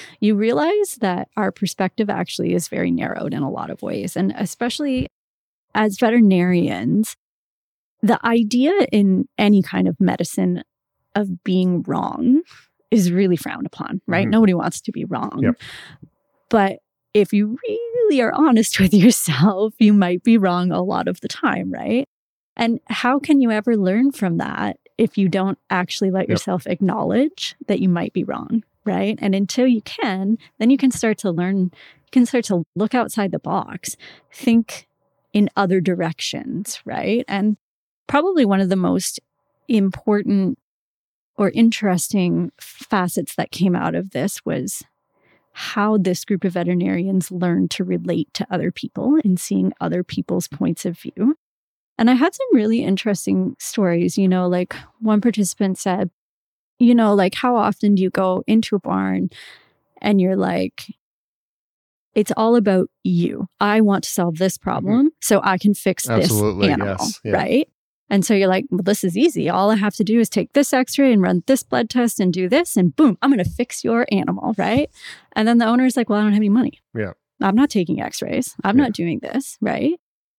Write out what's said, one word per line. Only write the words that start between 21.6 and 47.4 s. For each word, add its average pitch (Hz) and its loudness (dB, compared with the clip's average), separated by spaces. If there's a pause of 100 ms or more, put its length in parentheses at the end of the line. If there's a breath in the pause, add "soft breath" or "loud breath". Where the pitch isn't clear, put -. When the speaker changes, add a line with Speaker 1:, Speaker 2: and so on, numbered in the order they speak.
Speaker 1:
right? 233 -4 (480)
And 233 -2
how 247 0
can 285 2
you 240 2
ever 214 0
learn 208 2
from 175 -2
that - -4 (220)
if - 0
you 196 2
don't 190 -2 (120)
actually 185 -2
let 190 -2
Speaker 2:
Yep. - -4
Speaker 1:
yourself 180 -4
acknowledge 202 -2 (140)
that 190 0
you 190 0
might 170 -2
be 180 -2
wrong, - -6 (200)
right? 196 -2
And 196 0
until 202 0
you 233 2
can, 202 -4 (220 soft breath)
then 220 2
you 277 4
can 269 2
start 220 -2
to 196 -2
learn, 175 -2
you - -12
can 240 4
start 240 -2
to 175 0 (100)
look 214 -4
outside 220 -2
the - -6
box, - -6 (360 loud breath)
think - 0 (440)
in 208 2
other 190 2
directions, 175 -6
right? - -4
And 202 0 (520)
probably 320 2
one 196 2
of 190 0
the 185 0
most 180 -2 (480)
important 202 0 (760)
or 202 0
interesting 180 0 (100)
facets - -4
that - -6
came 180 0
out 165 -2
of 185 -6
this - -6
was - -6 (720)
how 214 -2
this 180 0
group 196 -2
of 185 0
veterinarians 180 -2
learned 180 0